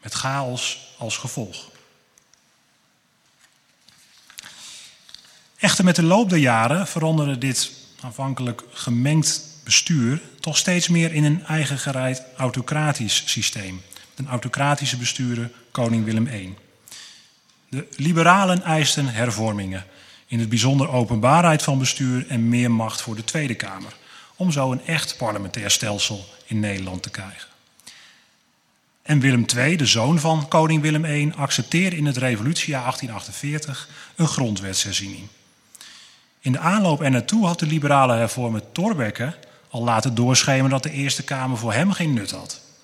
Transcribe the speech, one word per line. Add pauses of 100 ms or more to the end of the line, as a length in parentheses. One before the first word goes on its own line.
Met
chaos
als
gevolg. (4000)
Echter,
met
de
loop
der
jaren
veranderde
dit (300)
aanvankelijk
gemengd (200)
bestuur (180)
toch
steeds
meer
in
een
eigen
gereid (140)
autocratisch
systeem. (340)
Een
autocratische
bestuurder, (200)
koning
Willem
één. (1120)
De
liberalen
eisten
hervormingen, (420)
in
het
bijzonder
openbaarheid
van
bestuur
en
meer
macht
voor
de
Tweede
Kamer, (400)
om
zo
een
echt
parlementair
stelsel (200)
in
Nederland
te
krijgen. (1500)
En
Willem
twee,
de
zoon
van
koning
Willem
één,
accepteerde
in
het
revolutiejaar
achttien
achtenveertig (260)
een
grondwetsherziening. (1120)
In
de
aanloop
ernaartoe
had
de
liberale
hervormer
Thorbecke (320)
al
laten
doorschemeren
dat
de
Eerste
Kamer
voor
hem
geen
nut
had. (200)